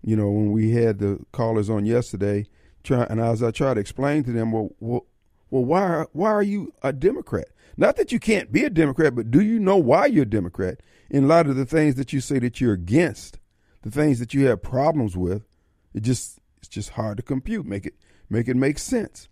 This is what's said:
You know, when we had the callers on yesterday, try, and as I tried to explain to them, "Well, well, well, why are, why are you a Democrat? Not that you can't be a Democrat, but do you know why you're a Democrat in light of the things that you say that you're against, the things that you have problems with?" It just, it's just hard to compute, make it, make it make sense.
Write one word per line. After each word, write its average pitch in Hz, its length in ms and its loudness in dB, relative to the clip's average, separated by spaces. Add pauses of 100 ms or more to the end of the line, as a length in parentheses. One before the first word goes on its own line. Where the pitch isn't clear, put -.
You 110 140 0
know, 104 140 2
when 104 220 2
we 110 200 2
had 113 260 2
the 101 340 -2
callers 113 380 -2
on 104 160 0
yesterday, 104 600 -2 (380)
try, 123 200 0
and 110 160 -4
as 117 220 0
I 117 80 0
tried 135 240 0
to 107 60 0
explain 143 440 -2
to 123 80 -4
them, 113 200 -2
"Well, 110 260 -4
well, 117 280 -6 (440)
well, 127 140 0
why 165 180 2
are, 165 300 -2
why 196 180 0
are 208 120 2
you 202 300 -4 (100)
a 139 100 -2
Democrat? 143 560 -2 (280)
Not 190 200 2
that 392 160 -2
you 233 80 -2
can't 202 320 0
be 196 120 2
a 294 60 -2
Democrat, 151 440 2
but 117 160 -4
do 143 100 6
you 220 180 2
know 196 180 2
why 160 300 4
you're 208 160 4
a 120 40 0
Democrat 95 560 -4 (260)
in 135 180 2
light 165 200 6
of 135 100 0
the 135 80 -2
things 151 320 2
that 131 160 -6
you 135 80 -2
say 135 180 -2
that 120 220 -2
you're 117 140 2
against, 110 680 0 (420)
the 107 80 -10
things 139 300 2
that 120 140 -8
you 139 120 4
have 110 160 2
problems 131 540 0
with?" 92 300 -4 (460)
It - 80 -8
just, 120 380 -4 (200)
it's - 100 -20
just - 220 -10
hard 110 260 -8
to 117 80 -10
compute, 151 420 -6
make 98 200 -8
it, - 80 -12 (360)
make 113 160 0
it 123 100 0
make 139 220 2
sense. - 540 -6